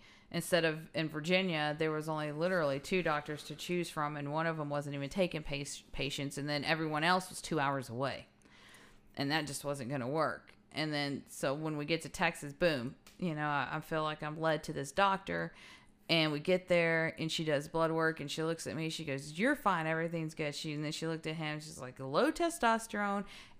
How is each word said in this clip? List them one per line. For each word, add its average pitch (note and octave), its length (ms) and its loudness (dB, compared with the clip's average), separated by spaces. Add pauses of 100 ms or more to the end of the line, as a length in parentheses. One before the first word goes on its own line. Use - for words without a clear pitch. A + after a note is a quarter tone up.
(340)
Instead E3+ 320 4
of D#3+ 140 2 (140)
in D#3+ 160 0
Virginia, D#3 680 2
there D#3 140 2
was D#3 180 -2
only D3+ 220 -2
literally D3+ 480 2
two F#3 240 0
doctors D3+ 420 -2
to D3+ 100 -10
choose F3 340 -2
from, D3+ 280 -2
and C#3+ 160 -4
one D#3+ 140 0
of D#3+ 100 -2
them D3 120 -4
wasn't C#3+ 260 -2
even C#3 140 -4
taking E3+ 340 0
pa-, C#3+ 200 -4 (300)
patients, C#3 440 -2
and C#3+ 120 -4
then D3 160 0
everyone D#3 380 2
else F3+ 260 4
was - 120 -10
two D#3+ 200 0
hours C#3 280 0
away. A#2+ 380 -4 (880)
And C#3 160 0
that D3+ 160 2
just C#3+ 180 -8
wasn't C#3 240 -4
gonna C3 180 -2
work. C3+ 460 -2 (200)
And D#3 200 -2
then, C#3+ 340 -2
so - 260 -2
when D#3 240 -2
we D3 80 -2
get D#3+ 180 0
to C#3 60 -8
Texas, E3 440 -2
boom, D3 420 2 (240)
you E3+ 160 -2
know, D3+ 120 -2
I, C#3+ 260 0
I D#3 80 -2
feel D#3 220 -2
like D3+ 200 -4
I'm D3+ 160 -4
led D#3 260 2
to D#3 80 -4
this C#3+ 200 -6
doctor, F3+ 600 2 (540)
and D#3+ 240 6
we D3 80 0
get F3+ 300 2
there, E3 500 4
and D#3+ 100 -2
she - 140 -2
does D3 240 2
blood D#3+ 240 2
work, D#3+ 300 2
and D3 100 -6
she D#3+ 100 -4
looks E3 260 -2
at - 100 -4
me, D#3+ 120 -2
she D#3+ 140 -6
goes, D3+ 340 -6
"You're B3+ 180 4
fine, F#3 300 2
everything's D#3+ 480 -2
good." D3 220 -2
She, D#3+ 180 -6
and D3+ 100 -4
then D3+ 100 -2
she E3 140 -4
looked D#3+ 200 -4
at D#3 80 -4
him, D3+ 240 -4
she's D3+ 200 -12
like, B2+ 200 -10
"Low D3+ 320 4
testosterone," A3 920 2 (340)